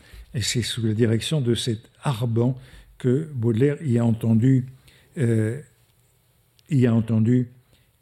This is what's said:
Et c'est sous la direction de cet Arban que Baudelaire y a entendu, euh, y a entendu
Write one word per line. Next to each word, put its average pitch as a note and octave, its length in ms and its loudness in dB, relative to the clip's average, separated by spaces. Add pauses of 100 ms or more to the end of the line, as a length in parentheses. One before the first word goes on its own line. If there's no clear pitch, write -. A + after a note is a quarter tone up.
(340)
Et - 80 -4
c'est A#2 200 -2
sous A2 240 -6
la G#2+ 80 0
direction A2+ 480 0
de A#2+ 140 0
cet A2+ 340 -6 (140)
Arban A#2+ 540 0 (400)
que C#3+ 360 -2
Baudelaire A#2+ 480 0
y B2 160 0
a A#2 80 0
entendu, A#2 640 2 (500)
euh, A#2 440 -2 (1080)
y B2+ 160 4
a A#2 80 2
entendu A#2 560 2 (520)